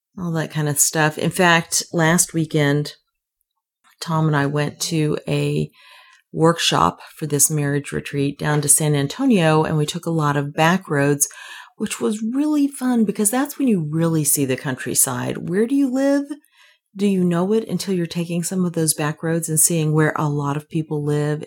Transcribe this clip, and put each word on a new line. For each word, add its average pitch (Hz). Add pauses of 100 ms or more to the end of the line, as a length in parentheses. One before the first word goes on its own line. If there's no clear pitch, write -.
(180)
all 180
that 156
kind 151
of 143
stuff. 156
In 165
fact, 170 (100)
last 170
weekend, 147 (1040)
Tom 160
and 151
I 139
went 147
to 156 (100)
a 147 (640)
workshop 165 (160)
for 165
this 147
marriage 143
retreat 143
down 151
to 147
San 151
Antonio, 156
and 160
we 151
took 170
a 165
lot 147
of 143
back 170
roads, 143 (500)
which -
was 220 (100)
really 294
fun 247
because 208
that's 277
when 277
you 180
really 160
see 143
the 127
countryside. 127
Where 202
do 269
you 277
live? 277 (720)
Do 202
you 190
know 175
it 220
until 180
you're 170
taking 170
some 185
of 170
those 160
back 151
roads 165
and 156
seeing 156
where 156
a 151
lot 143
of 151
people 156
live, 147